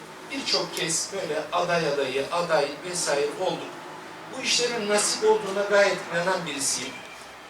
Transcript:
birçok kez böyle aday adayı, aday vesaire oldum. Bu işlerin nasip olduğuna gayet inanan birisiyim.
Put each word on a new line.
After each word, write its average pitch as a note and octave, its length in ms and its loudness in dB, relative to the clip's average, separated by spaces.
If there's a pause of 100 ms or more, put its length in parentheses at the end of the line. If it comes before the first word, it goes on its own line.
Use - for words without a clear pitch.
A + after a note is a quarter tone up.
(300)
birçok F#3+ 460 -2
kez E3 360 -2
böyle D#3 300 -2 (100)
aday E3+ 360 2
adayı, C3+ 440 0
aday D#3+ 360 2 (220)
vesaire D3 360 0 (140)
oldum. - 280 -2 (640)
Bu C4 100 -8
işlerin A#3+ 460 0
nasip G#3 360 2
olduğuna G3+ 460 4
gayet G3 280 6 (140)
inanan F3 340 0
birisiyim. C3+ 460 -2 (580)